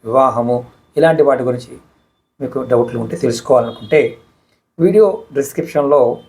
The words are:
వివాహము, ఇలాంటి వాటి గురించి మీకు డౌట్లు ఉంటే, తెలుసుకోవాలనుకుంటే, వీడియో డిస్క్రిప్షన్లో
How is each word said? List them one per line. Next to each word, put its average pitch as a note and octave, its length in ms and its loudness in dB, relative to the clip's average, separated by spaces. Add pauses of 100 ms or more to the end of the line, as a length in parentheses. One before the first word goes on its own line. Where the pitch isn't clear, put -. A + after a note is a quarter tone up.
వివాహము, B2 600 0 (320)
ఇలాంటి D#3 260 4
వాటి C3+ 200 2
గురించి B2 360 -6 (600)
మీకు C3+ 200 -6
డౌట్లు A#2+ 380 0
ఉంటే, A2+ 180 -8
తెలుసుకోవాలనుకుంటే, A#2+ 1000 0 (600)
వీడియో G3 540 2
డిస్క్రిప్షన్లో C#3 880 0 (100)